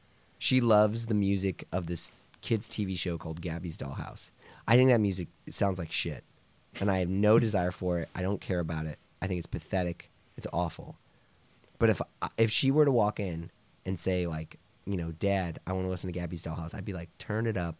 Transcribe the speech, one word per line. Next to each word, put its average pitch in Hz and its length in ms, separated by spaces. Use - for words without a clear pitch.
she 127 220
loves 113 460
the 110 80
music 98 560
of 92 160
this 82 240
kids' 110 280
T - 160
V 95 120
show 87 200
called 80 240
Gabby's 82 380
Dollhouse. - 540
I 120 100
think 127 140
that 117 100
music 95 280
sounds 98 280
like 82 140
shit, 71 320
and 101 100
I 95 80
have 90 100
no 104 300
desire 101 320
for 87 300
it. 80 120
I 92 100
don't 95 180
care 90 180
about 80 280
it. 76 120
I 95 60
think 92 100
it's 85 80
pathetic. 87 640
It's - 160
awful. - 460
But 113 120
if, 104 100
if 113 140
she 135 220
were 151 140
to 139 40
walk 107 300
in 82 320
and 92 120
say, 90 300
like, 80 320
you 101 120
know, 82 160
"Dad, 92 520
I 92 80
wanna 92 160
listen 92 200
to 90 100
Gabby's 87 240
Dollhouse," 80 320
I'd 101 100
be 101 80
like, 85 260
"Turn 110 280
it 107 100
up. 85 240